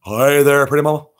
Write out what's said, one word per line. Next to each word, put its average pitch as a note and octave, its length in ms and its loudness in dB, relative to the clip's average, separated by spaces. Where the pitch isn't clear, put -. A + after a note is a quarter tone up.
Hi C3+ 420 0
there, C#3+ 240 2
pretty D3 160 -4
mama. D3+ 240 -4